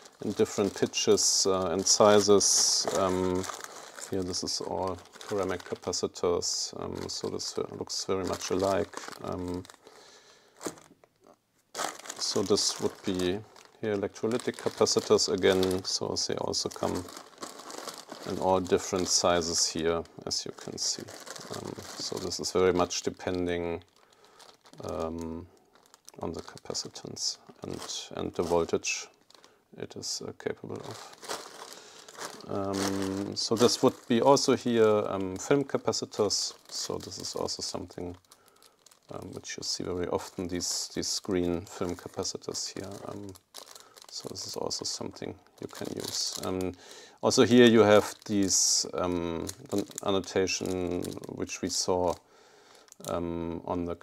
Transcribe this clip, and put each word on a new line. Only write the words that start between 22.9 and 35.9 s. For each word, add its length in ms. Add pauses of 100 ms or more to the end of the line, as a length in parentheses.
depending, 840 (960)
um, 640 (760)
on 120
the 100
capacitance 960 (240)
and, 180 (360)
and 180
the 80
voltage 640 (720)
it 160
is, 320
uh, 60 (120)
capable 320
of. 600 (1120)
Um, 880
so 180
this 280
would 120 (140)
be 120
also 360
here, 500
um, 300
film 260
capacitors. 920 (140)